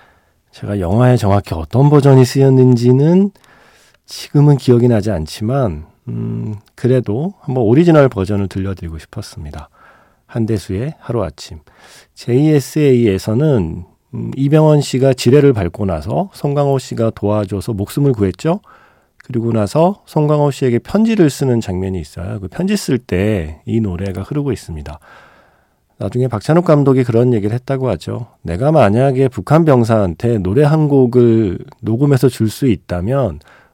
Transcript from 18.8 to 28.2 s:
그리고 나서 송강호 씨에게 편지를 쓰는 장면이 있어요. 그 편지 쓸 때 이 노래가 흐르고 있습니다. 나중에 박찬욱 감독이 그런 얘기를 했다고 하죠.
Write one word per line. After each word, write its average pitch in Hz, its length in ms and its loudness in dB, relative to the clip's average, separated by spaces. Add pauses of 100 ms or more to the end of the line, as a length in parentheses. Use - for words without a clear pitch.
그리고 113 340 -6
나서 156 540 0
송강호 151 440 0
씨에게 127 280 -2
편지를 208 500 2
쓰는 127 320 0
장면이 95 400 -6
있어요. 92 400 -12
그 92 80 -12
편지 190 300 -4
쓸 143 180 -2
때 92 720 -4
이 113 160 -2
노래가 95 400 -6
흐르고 143 300 -6
있습니다. 76 460 -12 (1000)
나중에 123 280 -4
박찬욱 151 380 0
감독이 139 400 4
그런 120 300 2
얘기를 104 200 -2
했다고 131 360 -6
하죠. 110 380 -8 (120)